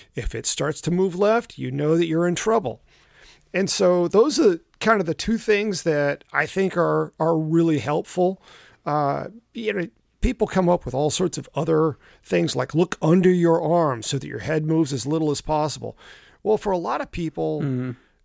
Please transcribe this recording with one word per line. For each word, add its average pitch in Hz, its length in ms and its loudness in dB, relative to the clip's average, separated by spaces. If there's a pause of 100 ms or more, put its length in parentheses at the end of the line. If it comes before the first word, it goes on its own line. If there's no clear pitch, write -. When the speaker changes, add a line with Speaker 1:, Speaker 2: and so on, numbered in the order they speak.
(140)
Speaker 1:
If - 220 -6
it 117 100 -8
starts - 360 -4
to 160 100 -2
move 180 260 0
left, 214 400 0
you 127 140 -8
know 151 260 0
that 170 100 2
you're 165 200 0
in 175 80 0
trouble. 214 460 -2 (720)
And 190 160 0
so 180 400 2
those 233 300 4
are 202 200 4 (220)
kind 220 180 2
of 185 60 -2
the 160 80 -2
two - 240 -2
things 208 460 -2
that 147 500 -2
I 143 120 -2
think 185 300 -2
are, 156 440 0
are 160 180 2
really 160 420 2
helpful. 175 600 -2 (440)
Uh, 143 420 -2 (260)
you 220 180 -4
know, 190 160 -4 (320)
people - 280 0
come 185 200 2
up 175 160 2
with 120 100 -8
all 147 160 0
sorts 180 280 -2
of 135 180 -10
other 156 420 2 (260)
things 170 320 0
like 127 200 -4
look 170 260 0
under 175 280 6
your 170 320 4
arm 156 400 0
so 139 160 -4
that 139 100 -8
your - 120 -8
head 151 260 -2
moves 160 260 0
as 131 140 -4
little 151 260 0
as 139 100 -2
possible. 147 560 -4 (440)
Well, 214 160 2
for 214 140 -4
a 185 60 0
lot 220 220 -4
of 285 120 -10
people, 156 500 -6
Speaker 2:
Mm-hmm. 127 300 -4 (340)